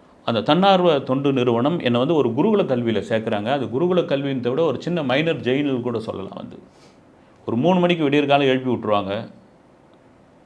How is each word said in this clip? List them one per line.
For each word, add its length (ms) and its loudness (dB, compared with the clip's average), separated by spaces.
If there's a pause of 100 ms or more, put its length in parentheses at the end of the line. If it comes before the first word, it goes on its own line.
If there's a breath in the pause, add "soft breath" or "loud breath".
(260 soft breath)
அந்த 160 -2
தன்னார்வ 580 2
தொண்டு 340 -2
நிறுவனம் 460 0
என்னை 200 0
வந்து 160 0
ஒரு 140 2
குருகுல 340 2
கல்வியில 460 -2
சேர்க்குறாங்க. 360 -2
அது 200 -2
குருகுல 320 -2
கல்வின்றதை 520 -2
விட 140 0
ஒரு 180 -2
சின்ன 220 -4
மைனர் 380 0
ஜெயிலுன்னு 400 0
கூட 180 -4
சொல்லலாம் 360 -10
வந்து. 240 -14 (840 soft breath)
ஒரு 120 -2
மூணு 220 4
மணிக்கு 300 2
விடியற்காலம் 380 4
எழுப்பி 240 0
விட்ருவாங்க. 580 -2 (1160)